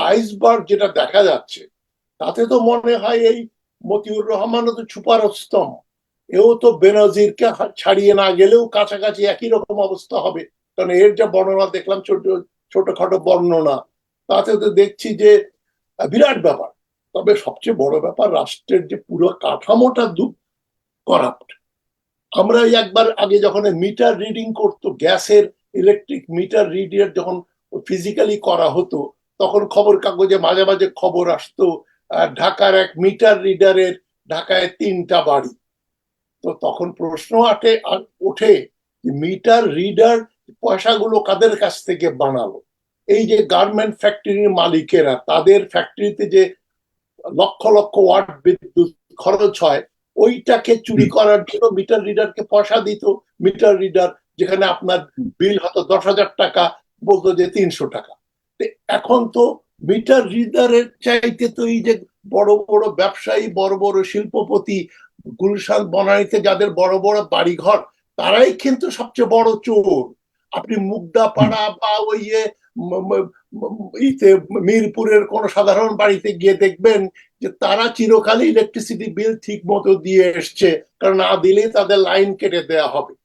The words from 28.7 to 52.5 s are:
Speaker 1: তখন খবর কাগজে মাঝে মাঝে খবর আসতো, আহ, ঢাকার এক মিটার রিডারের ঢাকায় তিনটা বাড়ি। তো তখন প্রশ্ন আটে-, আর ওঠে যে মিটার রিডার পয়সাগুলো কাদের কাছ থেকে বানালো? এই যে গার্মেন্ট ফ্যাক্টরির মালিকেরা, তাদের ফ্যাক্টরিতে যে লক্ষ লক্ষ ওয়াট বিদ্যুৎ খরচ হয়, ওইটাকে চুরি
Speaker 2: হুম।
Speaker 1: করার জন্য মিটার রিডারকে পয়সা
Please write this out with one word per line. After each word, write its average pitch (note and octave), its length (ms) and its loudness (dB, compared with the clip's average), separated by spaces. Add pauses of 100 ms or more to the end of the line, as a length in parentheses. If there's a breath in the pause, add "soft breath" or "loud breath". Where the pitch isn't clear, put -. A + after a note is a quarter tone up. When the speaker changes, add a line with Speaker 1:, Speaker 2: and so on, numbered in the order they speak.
Speaker 1:
তখন G3 280 0
খবর G3+ 320 2
কাগজে F#3+ 380 0
মাঝে F3+ 280 2
মাঝে F#3+ 300 0
খবর F3+ 340 -2
আসতো, E3+ 540 -4 (260)
আহ, D#3+ 240 -2
ঢাকার F#3+ 420 0
এক F#3 220 0
মিটার G3 440 2
রিডারের F#3+ 520 2 (360)
ঢাকায় F3+ 400 -4 (100)
তিনটা F3+ 420 -2
বাড়ি। C#3 280 0 (920)
তো F3 180 -6
তখন F3 300 -4
প্রশ্ন E3+ 500 -2
আটে-, A3+ 440 2
আর F#3+ 140 -4 (220)
ওঠে G#3 460 2 (360)
যে B2+ 80 -6
মিটার F#3+ 600 0
রিডার G#3 440 2 (440)
পয়সাগুলো G#3+ 580 0
কাদের G#3 360 2
কাছ G3 300 -4
থেকে E3+ 240 -2
বানালো? B2+ 520 -6 (460)
এই A3 200 2
যে G#3 180 2
গার্মেন্ট G#3 540 0
ফ্যাক্টরির G3+ 500 0
মালিকেরা, E3 760 0
তাদের F#3 420 4
ফ্যাক্টরিতে G3+ 560 -4
যে F#3 280 2 (800)
লক্ষ G3 340 -2
লক্ষ G#3 300 2
ওয়াট F#3+ 340 2 (120)
বিদ্যুৎ - 480 0 (260)
খরচ G3 460 -2
হয়, D#3 200 0 (340)
ওইটাকে A#3 600 2
চুরি A3 260 0
Speaker 2:
হুম। F#3 60 0
Speaker 1:
করার G#3 340 2
জন্য - 220 -4
মিটার G3+ 380 -2
রিডারকে G#3 460 -4
পয়সা G#3 300 2